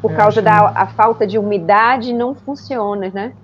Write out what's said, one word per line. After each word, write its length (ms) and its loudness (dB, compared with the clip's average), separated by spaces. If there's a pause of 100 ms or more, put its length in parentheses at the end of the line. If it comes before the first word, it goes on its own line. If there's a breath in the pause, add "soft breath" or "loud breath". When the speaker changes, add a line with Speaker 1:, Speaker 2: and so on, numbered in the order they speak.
Speaker 1:
por 100 -2
Speaker 2:
É, 20 -6
Speaker 1:
causa 120 4
Speaker 2:
acho 160 2
que 40 -2
Speaker 1:
da 40 6
Speaker 2:
não. 260 4
Speaker 1:
a 120 0
falta 400 0
de 120 -4
umidade, 720 0
não 220 -4
funciona, 760 -8
né? 200 -10 (100)